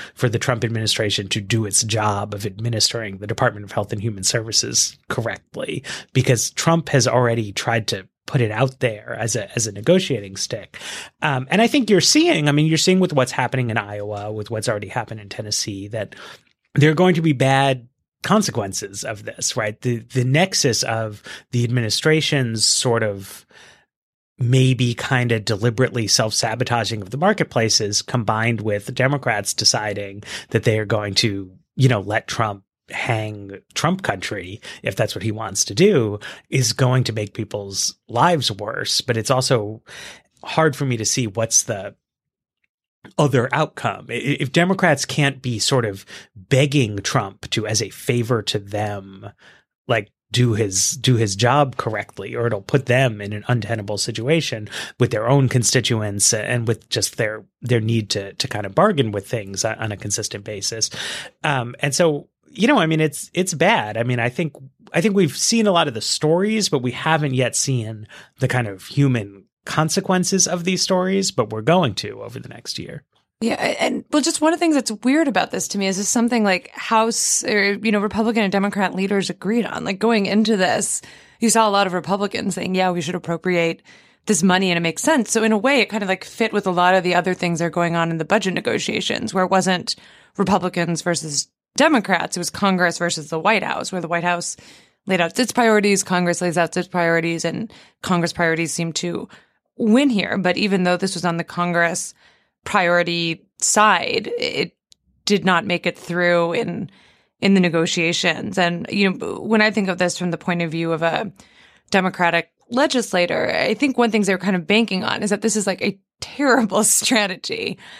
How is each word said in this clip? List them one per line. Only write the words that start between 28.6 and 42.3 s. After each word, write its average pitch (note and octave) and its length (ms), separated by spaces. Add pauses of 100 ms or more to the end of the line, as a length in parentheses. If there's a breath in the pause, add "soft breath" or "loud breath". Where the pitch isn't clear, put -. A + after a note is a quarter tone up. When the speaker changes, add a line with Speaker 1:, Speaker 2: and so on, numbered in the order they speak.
Speaker 1:
with G#2 320
Democrats B2+ 600
deciding G2+ 680 (300 loud breath)
that A2+ 120
they A2 140
are G#2+ 80
going G#2 300
to, G2 360 (240)
you B2+ 140
know, A2 120
let G#2 260
Trump G2+ 360 (280)
hang G#2+ 600 (220)
Trump F#3 280
country, F#2+ 600 (200 loud breath)
if G2 140
that's A2 180
what F#2+ 100
he A2 80
wants G#2+ 340
to G2+ 100
do, B2 440 (300 loud breath)
is B2 240
going B2+ 300
to A#2 100
make G#2+ 200
people's G2+ 640 (120)
lives C3+ 440
worse. G#2 500
But A#2 160
it's A2 140
also A#2+ 520 (600 loud breath)
hard D#3+ 320
for C#3+ 100
me B2+ 120
to A2 80
see A#2+ 220
what's A2+ 360
the G2+ 320 (1200)